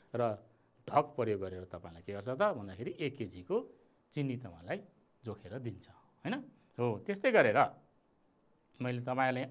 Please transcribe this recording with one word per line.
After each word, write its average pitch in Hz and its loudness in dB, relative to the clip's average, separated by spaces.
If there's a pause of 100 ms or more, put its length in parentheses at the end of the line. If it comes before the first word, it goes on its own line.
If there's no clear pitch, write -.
(140)
र 117 0 (640)
ढक 151 4 (100)
प्रयोग 110 0
गरेर 92 -6
तपाईँलाई 85 -12
के 101 -8
गर्छ 101 -6
त 131 -2
भन्दाखेरि, 104 -8
एक 139 -4
केजीको 90 -6 (540)
चिनी 139 -2
तपाईँलाई 95 -10 (440)
जोखेर 110 -10
दिन्छ, 117 -10 (380)
होइन? 247 -4 (320)
हो, 117 0
त्यस्तै 202 2
गरेर 131 8 (1200)
मैले 123 -2
तपाईँलाई 127 0